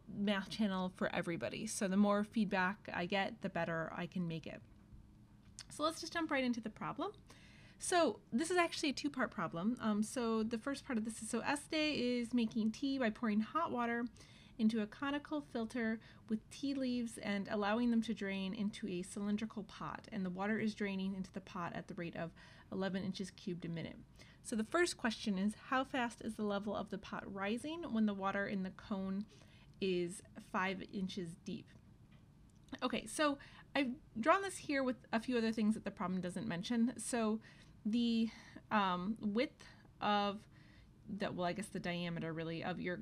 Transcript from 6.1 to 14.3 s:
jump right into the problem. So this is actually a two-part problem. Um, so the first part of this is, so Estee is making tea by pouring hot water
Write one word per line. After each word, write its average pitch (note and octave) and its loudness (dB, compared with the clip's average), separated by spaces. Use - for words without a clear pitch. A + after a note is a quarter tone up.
jump D#4+ 0
right C4+ 4
into A#3+ 2
the A3 -6
problem. C#4 -4
So E4 4
this D4+ 2
is F4+ 4
actually E4 4
a B3+ 2
two-part C4 -2
problem. F3 0
Um, G#3+ 4
so A3+ 0
the A3+ -2
first C#4 -4
part A#3 0
of G#3+ 0
this A3+ -4
is, A3 -8
so A3+ 0
Estee C#4 0
is A#3 -2
making A3 2
tea C4+ 0
by A#3 4
pouring G#3+ 2
hot D#4+ 0
water A#3+ 0